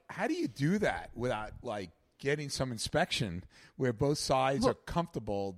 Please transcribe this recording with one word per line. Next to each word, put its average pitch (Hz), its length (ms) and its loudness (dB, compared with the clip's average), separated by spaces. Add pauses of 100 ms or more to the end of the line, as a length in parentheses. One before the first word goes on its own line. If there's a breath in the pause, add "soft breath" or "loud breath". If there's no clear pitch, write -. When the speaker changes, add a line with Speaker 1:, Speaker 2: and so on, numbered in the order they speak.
Speaker 1:
how 190 180 -2
do 311 80 0
you 339 140 -2
do 151 300 2
that 92 360 0
without, 110 380 -2 (100)
like, 104 280 -6 (280)
getting 143 300 -2
some 131 240 -2
inspection 110 720 0 (320 soft breath)
where 127 160 2
both 143 260 2
sides 135 440 2
Speaker 2:
Well 247 100 6
Speaker 1:
are - 20 0
comfortable 104 840 -2